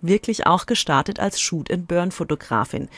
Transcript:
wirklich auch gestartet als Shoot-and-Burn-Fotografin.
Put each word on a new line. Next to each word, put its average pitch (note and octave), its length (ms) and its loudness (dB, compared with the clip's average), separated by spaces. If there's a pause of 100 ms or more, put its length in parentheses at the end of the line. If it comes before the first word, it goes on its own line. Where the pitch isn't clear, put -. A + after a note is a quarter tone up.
wirklich G#3 460 0
auch F3 200 4
gestartet D#3 520 0
als - 220 -2
Shoot-and-Burn-Fotografin. E3 1600 -2